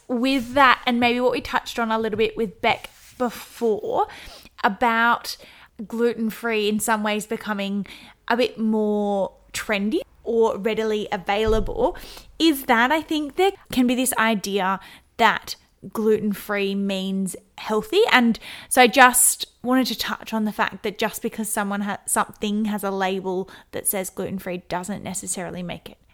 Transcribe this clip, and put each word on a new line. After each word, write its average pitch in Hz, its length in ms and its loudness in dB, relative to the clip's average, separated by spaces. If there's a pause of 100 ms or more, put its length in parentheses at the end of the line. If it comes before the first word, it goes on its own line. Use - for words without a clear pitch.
with 254 460 0
that 262 320 6
and 240 140 2
maybe 240 200 2
what 247 120 2
we 285 100 -2
touched - 380 -4
on 226 120 0
a 226 80 2
little 220 180 -2
bit 214 200 0
with 214 240 -4
Beck - 280 0 (280)
before 233 880 -2 (560)
about 226 720 2 (500)
gluten-free 226 840 -2
in 214 100 2
some 214 240 0
ways 208 220 -2
becoming 202 600 -4 (420)
a 233 100 4
bit - 200 0
more 208 760 0 (200)
trendy 214 460 -2 (240)
or 226 340 2
readily 214 540 -2
available, 220 840 0 (440)
is 294 260 4
that 247 260 4
I 320 100 2
think 302 340 -4
there 381 160 2 (200)
can 247 140 2
be 247 80 4
this 247 240 0
idea 196 600 0 (380)
that - 380 2 (380)
gluten-free 208 800 0
means 190 600 -2 (240)
healthy. 214 420 0 (100)
And 233 280 4 (300)
so 254 120 6
I 247 60 10
just - 580 6 (160)
wanted 254 260 2
to 226 100 -4
touch - 360 -8
on 220 120 0
the 214 60 -2
fact 196 300 -4
that 190 160 -6
just - 240 -4
because 220 260 -6
someone 202 340 -2
ha-, 202 260 -4
something 214 580 -2
has 208 180 -2
a 196 60 -2
label 190 580 -2 (240)
that - 160 -8
says 190 220 -4
gluten-free 185 580 -8
doesn't 180 360 -6
necessarily 180 580 -8
make 175 300 -12
it - 60 -20 (160)